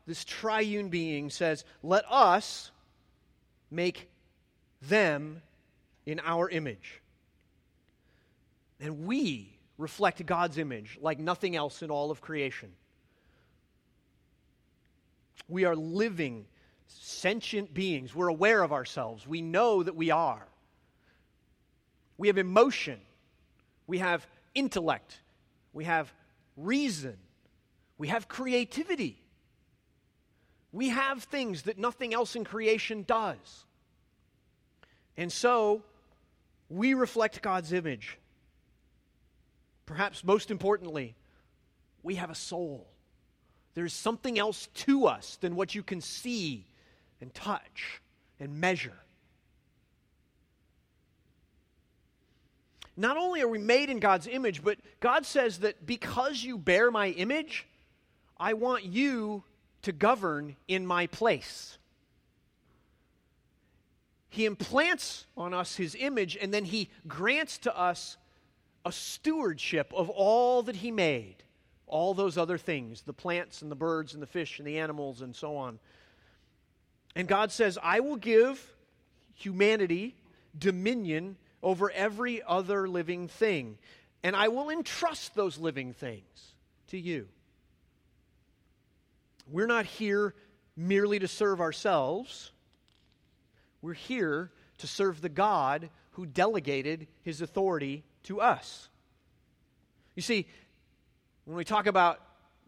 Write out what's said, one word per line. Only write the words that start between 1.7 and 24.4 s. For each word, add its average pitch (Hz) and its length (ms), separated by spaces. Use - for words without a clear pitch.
"Let 185 280
us 208 600
make 170 380
them 156 600
in 156 140
our 170 300
image." 147 500
And 151 260
we 151 520
reflect 175 480
God's 170 320
image 120 420
like 151 180
nothing 175 380
else 147 260
in 160 80
all 147 220
of 147 80
creation. 135 560
We 180 160
are 170 120
living, 160 720
sentient 202 840
beings. 156 400
We're 175 140
aware 196 340
of 151 120
ourselves. 120 520
We 160 160
know 185 420
that 165 120
we 160 160
are. 151 340
We 202 100
have 196 100
emotion. 185 640
We 180 120
have 175 280